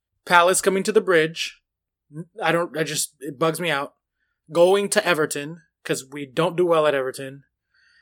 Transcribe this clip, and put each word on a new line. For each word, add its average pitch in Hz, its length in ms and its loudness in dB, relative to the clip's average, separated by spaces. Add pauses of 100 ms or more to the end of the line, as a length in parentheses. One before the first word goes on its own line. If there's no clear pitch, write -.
(240)
Palace 180 380 4
coming 190 220 0
to 214 100 -2
the 214 80 4
Bridge. 165 580 -2 (560)
N-, 165 120 -14 (140)
I 165 120 2
don't, 170 240 -2
I 160 60 -2
just, 151 360 -6
it 143 180 -10
bugs 160 220 0
me 170 100 -4
out. 143 260 -4 (580)
Going 190 340 4
to - 180 0
Everton, 156 580 -2 (200)
'cause 135 260 -6
we 143 160 -10
don't 160 300 -2
do 180 100 2
well 160 220 2
at 143 80 2
Everton. 135 480 -8 (580)